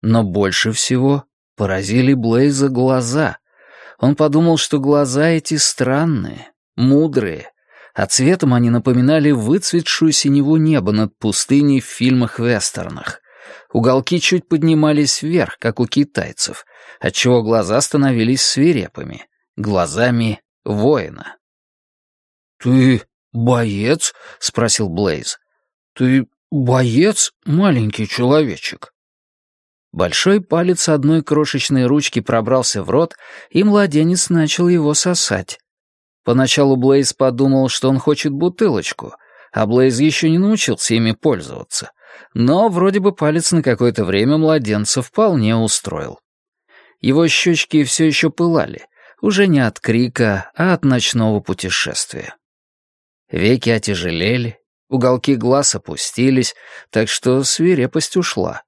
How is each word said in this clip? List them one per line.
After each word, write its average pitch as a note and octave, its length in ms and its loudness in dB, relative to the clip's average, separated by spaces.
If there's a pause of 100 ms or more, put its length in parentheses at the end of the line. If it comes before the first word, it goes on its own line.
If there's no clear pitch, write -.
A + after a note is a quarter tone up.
Но A2+ 220 2
больше G2 480 -2
всего C3+ 520 -2 (320)
поразили G2+ 560 0
Блейза C3+ 560 2
глаза. B2+ 680 -2 (600)
Он C#3 180 2
подумал, D#3 420 2
что D3 220 -2
глаза C#3+ 480 0
эти D#3 280 -2
странные, C3+ 960 -2 (220)
мудрые, C3 760 0 (460)
а G2+ 100 0
цветом C#3+ 460 2
они A#2+ 160 2
напоминали B2+ 600 2
выцветшую D#3+ 840 0
синеву C#3+ 460 2
неба D3 340 2
над G#2+ 260 -2
пустыней C#3 600 0
в - 60 -14
фильмах-вестернах. A#2+ 1300 -4 (520)
Уголки B2+ 480 0
чуть - 280 -2
поднимались D3+ 720 2
вверх, D#3 360 -2
как A2+ 220 -4
у A#2+ 60 0
китайцев, - 800 -6 (340)
отчего - 420 0
глаза G#2+ 380 0
становились C3 600 0
свирепыми, G2+ 840 -2 (300)
глазами G#2 840 0 (200)
воина. G#2 720 -2 (1200)
«Ты B2+ 440 4 (300)
боец?» — A#2 800 0 (280)
спросил A2 500 -2
Блейз. E2+ 480 -4 (560)
«Ты B2+ 320 2 (240)
боец, C3 840 0 (140)
маленький C3 600 0
человечек?» B2+ 840 -2 (1000)
Большой F2+ 520 0
палец F3 480 0
одной D3+ 320 2
крошечной C#3+ 640 0
ручки C#3+ 340 0
пробрался A#2 600 -2
в F2 80 -8
рот, D#3+ 260 0 (320)
и F3 160 2
младенец F3+ 640 2
начал E3+ 400 0
его D#3+ 240 2
сосать. - 640 -4 (680)
Поначалу C3+ 480 2
Блейз C3 380 2
подумал, C3+ 560 0
что - 200 -2
он C3+ 120 0
хочет D3 320 -2
бутылочку, D#3+ 840 -4 (380)
а A2 120 0
Блейз B2 360 2
еще D#3 280 0
не E3 100 2
научился F#3+ 560 0
ими A2+ 180 2
пользоваться. - 800 -6 (420)
Но D3 340 2
вроде F#3+ 300 2
бы G3 160 0
палец D#3+ 380 0
на E3 100 2
какое-то A#2+ 420 0
время G#2 320 2
младенца C3 680 0
вполне C3 520 0
устроил. G2+ 640 -4 (840)
Его D3 280 2
щечки D#3 560 0
все D#3+ 220 0
еще D#3+ 240 0
пылали, E3 560 -2 (360)
уже G3+ 240 2
не D#3 140 4
от A2+ 180 -2
крика, A2+ 800 0
а F3 180 0
от E3 100 -6
ночного A2+ 540 0
путешествия. - 960 -8 (960)
Веки A#2 400 0
отяжелели, G#2 880 -2 (300)
уголки B2+ 480 0
глаз B2+ 400 0
опустились, B2+ 800 -2 (340)
так A2 180 0
что C3 360 0
свирепость D#3 720 -2
ушла. A2+ 520 -4